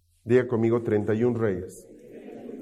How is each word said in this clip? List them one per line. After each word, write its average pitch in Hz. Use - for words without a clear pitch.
Diga 120
conmigo, 117
treinta 107
y 113
un 123
reyes. 101